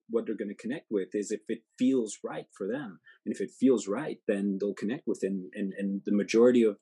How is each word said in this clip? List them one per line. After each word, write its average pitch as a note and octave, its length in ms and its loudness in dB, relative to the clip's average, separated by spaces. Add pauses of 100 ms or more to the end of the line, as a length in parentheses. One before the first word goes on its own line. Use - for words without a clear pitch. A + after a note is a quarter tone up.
what A2 160 -2
they're A2 100 -4
gonna G2+ 200 -6
connect C3+ 340 -8
with G2 240 -2
is G#2 160 -2
if G#2 180 -4
it A2+ 120 -4 (180)
feels B2+ 460 0
right D#3+ 240 -8 (100)
for F#2+ 100 -4
them. G#2 320 -6 (240)
And A2 100 -4
if - 60 -8
it G2 120 -4
feels A#2 360 4
right, A2 300 -4 (100)
then G2+ 320 0
they'll G2 140 -2
connect A#2+ 320 -6
with G2+ 180 -2
it. G2 40 0
And, F#2+ 260 -4
and, G2 240 -4
and G2 300 -4
the G#2 40 0
majority A2+ 520 6
of G#2 180 2